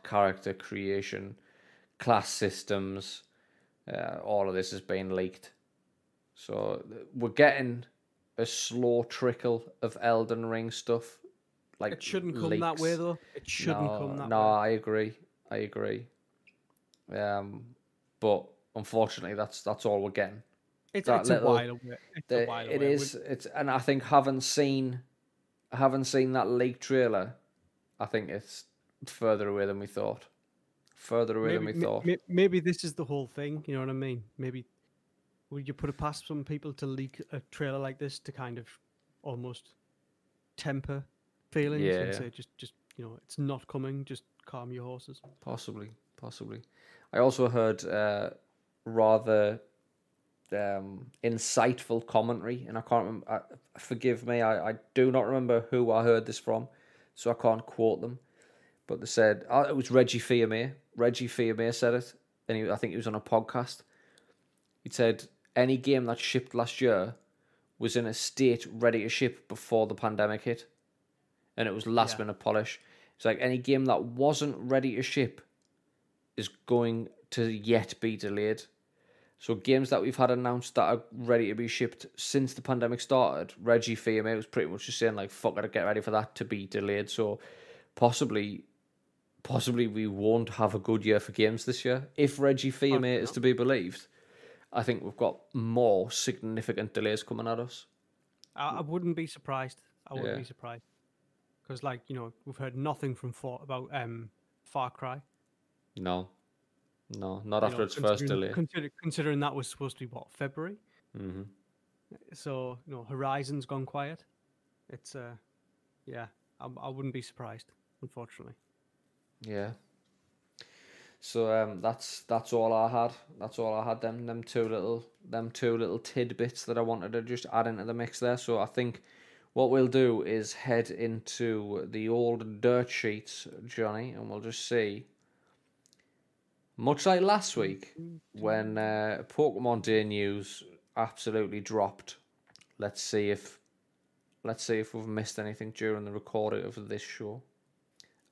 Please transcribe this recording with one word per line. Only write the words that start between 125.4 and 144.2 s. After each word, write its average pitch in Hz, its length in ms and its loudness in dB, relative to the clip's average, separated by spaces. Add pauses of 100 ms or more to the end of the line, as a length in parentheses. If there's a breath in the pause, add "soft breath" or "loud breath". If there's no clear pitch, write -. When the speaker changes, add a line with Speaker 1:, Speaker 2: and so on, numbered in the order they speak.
Speaker 1:
two 117 260 2
little 110 220 0
tidbits 120 680 -4
that 117 140 -4
I - 20 2
wanted 110 320 -2
to 117 100 -2
just 120 300 -6
add 113 140 4
into 110 180 -4
the 117 100 -6
mix 117 260 -6
there. 123 180 0
So 117 200 0
I 101 80 0
think 123 360 -4 (500 soft breath)
what 131 180 4
we'll 131 160 6
do 127 360 4
is 107 320 -2
head 117 360 0
into 110 1000 -4
the 110 180 -4
old 113 540 0
dirt 123 260 4
sheets, - 580 -6 (200)
Johnny, 113 460 -4
and 110 180 -12
we'll 104 100 -10
just 113 260 -10
see. 110 380 0 (1700)
Much 139 300 2
like 185 140 6
last 196 360 2
week, 95 360 -4 (400)
when, 107 460 0
uh, 107 500 -2
Pokemon 120 540 2
Day 110 220 4
news 101 580 -4 (340)
absolutely 107 640 -2
dropped. 101 560 -2 (640)
Let's 101 240 -6
see 104 280 0
if, - 300 -6 (800)